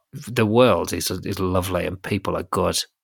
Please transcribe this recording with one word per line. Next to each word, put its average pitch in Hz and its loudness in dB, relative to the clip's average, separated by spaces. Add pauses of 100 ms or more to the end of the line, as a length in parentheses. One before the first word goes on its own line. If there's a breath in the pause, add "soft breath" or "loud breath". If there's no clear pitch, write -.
(140)
the 120 0
world 104 4
is, 87 -4
is 95 -6
lovely 92 0
and 87 -6
people 98 -4
are 80 -6
good. 90 -2 (220)